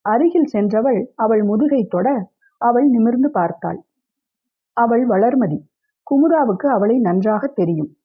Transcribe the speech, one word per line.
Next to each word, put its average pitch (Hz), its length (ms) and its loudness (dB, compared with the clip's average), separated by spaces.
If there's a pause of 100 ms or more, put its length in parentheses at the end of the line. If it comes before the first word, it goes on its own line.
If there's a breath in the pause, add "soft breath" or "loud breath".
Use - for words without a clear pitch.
அருகில் 302 520 0
சென்றவள் 214 520 0 (100)
அவள் 220 280 0
முதுகை 220 460 0
தொட, 202 400 -2 (280)
அவள் 240 300 2
நிமிர்ந்து 247 440 2
பார்த்தாள். 170 500 -4 (920)
அவள் 233 340 2
வளர்மதி. 208 520 0 (440)
குமுதாவுக்கு 285 640 0
அவளை 233 320 0
நன்றாக 208 480 0
தெரியும். 165 440 -4 (140)